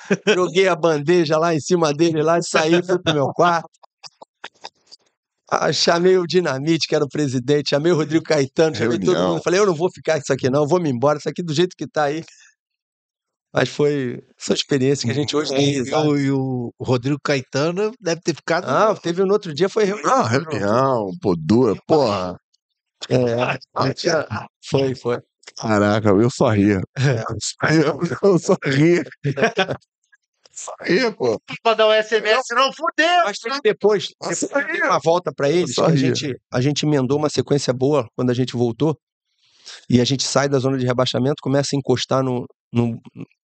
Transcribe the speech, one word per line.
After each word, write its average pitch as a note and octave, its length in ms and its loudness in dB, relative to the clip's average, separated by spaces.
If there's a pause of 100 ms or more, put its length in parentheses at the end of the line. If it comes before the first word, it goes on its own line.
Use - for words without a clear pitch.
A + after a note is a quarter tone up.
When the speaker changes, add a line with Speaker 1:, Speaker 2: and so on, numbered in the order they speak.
Speaker 1:
<laughs> F#3 300 0
Joguei F3+ 300 2
a F3 80 2
bandeja D#3 640 2
lá E3+ 140 0
em D#3 80 -2
cima E3 320 0
dele, D#3+ 300 0
lá, E3 160 2
e E3 60 -2
saí, E3+ 400 2
fui F3+ 180 -2
pro E3 120 0
meu C#3+ 140 2
quarto. E3+ 400 0 (1800)
Ah, D#3+ 200 0
chamei F3+ 440 2
o F3+ 80 0
Dinamite, D#3 640 0
que D#3+ 60 0
era D3+ 100 2
o C#3 40 -4
presidente, C#3+ 640 -2
chamei D3 200 2
o F3 60 4
Rodrigo D#3 260 0
Caetano, D#3+ 540 -2
chamei A2+ 240 -2
todo F#3 100 0
Speaker 2:
Reunião. F3 220 0
Speaker 1:
mundo. D#3+ 100 -4
Falei, F3 160 0
"Eu G#3+ 80 2
não F3+ 80 0
vou E3 180 -2
ficar D#3 220 -4
com D3 60 -2
isso C#3 120 -6
aqui, C3+ 160 -2
não, C#3+ 140 2
eu C#3+ 60 0
vou F3+ 120 2
me E3 80 -2
embora, C#3 300 0
isso - 100 -8
aqui E3 140 -6
do E3 100 -6
jeito F3+ 240 0
que E3 120 -10
tá D3+ 160 -2
aí." D3+ 180 -4 (1300)
Mas C3 160 0
foi, C#3 540 -2 (160)
foi - 160 -4
uma - 20 2
experiência C#3 480 0
que A#2+ 60 -2
a C#3 40 -4
gente C#3+ 200 -4
hoje D3 160 -2
tem C#3+ 200 2
Speaker 3:
E C#3 80 -2
Speaker 1:
risada. C3 300 -2
Speaker 3:
o, D3 80 2
e C#3 140 0
o C3 500 -4
Rodrigo B2+ 400 -2
Caetano D#3+ 720 -2 (100)
deve E3+ 200 -4
ter D#3 160 -4
ficado - 320 -2
Speaker 1:
Ah, F#3 260 2
teve E3+ 300 -4
no F#3+ 80 2
outro G#3 200 -2
dia, E3+ 160 0
foi A3 140 -2
reunião. G3+ 260 -2
Speaker 2:
Ah, B3 200 4
reunião, A2+ 840 0 (100)
pô, G2 160 0
dura, G2+ 380 2 (100)
porra. G2+ 540 0 (720)
Speaker 1:
É, B2 500 0 (1120)
foi, C3+ 240 0
foi. A#2+ 240 -4 (380)
Speaker 2:
Caraca, G#2+ 540 2
eu A2 200 4
só C#3 200 2
ria. G2+ 300 2 (160)
Speaker 1:
É. B2+ 280 0 (500)
Speaker 2:
Eu, D3+ 240 2 (240)
eu G3 160 4
só F#3 160 0 (100)
ria. D#3 380 2 (1500)
Só - 200 -14 (100)
ria, A3+ 280 0
pô. A#2 300 -2 (220)
Speaker 3:
Pra A3+ 120 2
dar G#3+ 140 4
um G#3+ 40 4
S A3 220 2
M G#3+ 140 0
S, A#3 260 0
não, C4 180 2
fudeu! E4+ 520 2
Speaker 1:
Mas G#3 140 -4
teve C4+ 260 -8
depois, G3+ 440 2 (140)
Speaker 2:
Nossa, - 240 -4
Speaker 1:
depois C#4+ 180 -2
eu D4+ 60 -8
dei F4 100 -4
Speaker 2:
ria. D#4+ 100 0
Speaker 1:
uma E3 100 2
volta E3 340 0
pra C#3 160 0
eles, D#3+ 200 0
Speaker 2:
Eu B2 40 -8
só - 120 2
Speaker 1:
que D#3+ 60 4
a - 20 4
Speaker 2:
ria. C3 200 2
Speaker 1:
gente, A#2+ 220 -6 (160)
a B2 80 -2
gente C#3+ 240 0
emendou C#3+ 340 2
uma D3+ 120 0
sequência C#3 420 0
boa C3 420 0
quando B2+ 160 0
a B2 40 0
gente B2 180 -2
voltou. A#2+ 420 0 (920)
E B2 120 4
a B2 40 2
gente B2+ 180 -2
sai C#3 260 0
da C#3 100 0
zona C3+ 200 0
de B2 80 -2
rebaixamento, B2+ 540 0
começa C#3 340 -2
a C#3 40 -2
encostar C3 440 0
no, B2+ 220 -4 (280)
no A#2 280 0 (440)